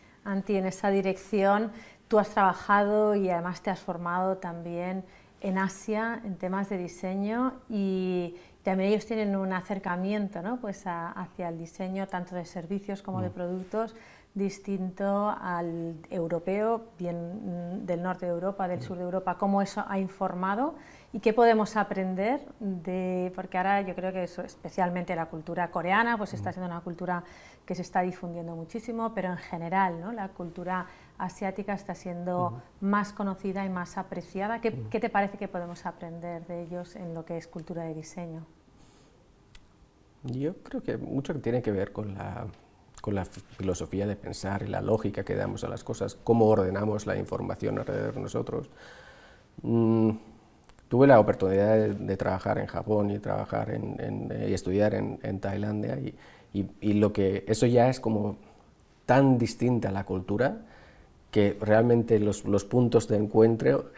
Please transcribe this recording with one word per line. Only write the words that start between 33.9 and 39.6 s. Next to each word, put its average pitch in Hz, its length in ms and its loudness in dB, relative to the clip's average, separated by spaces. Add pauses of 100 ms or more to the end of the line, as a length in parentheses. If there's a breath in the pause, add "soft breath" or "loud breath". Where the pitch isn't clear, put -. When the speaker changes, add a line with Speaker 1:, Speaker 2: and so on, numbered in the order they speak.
Speaker 1:
apreciada. 196 640 -6
¿Qué, 233 80 0
Speaker 2:
Ujú. 123 220 -6
Speaker 1:
qué 220 80 -2
te 202 100 -2
parece 202 280 0
que 196 100 -6
podemos 175 400 -8
aprender 170 580 -10
de 175 160 -8
ellos 175 340 -10
en 170 200 -10
lo 165 100 -8
que 170 120 -6
es 170 100 -12
cultura 165 360 -8
de 160 120 -6
diseño? 160 500 -12 (1800 soft breath)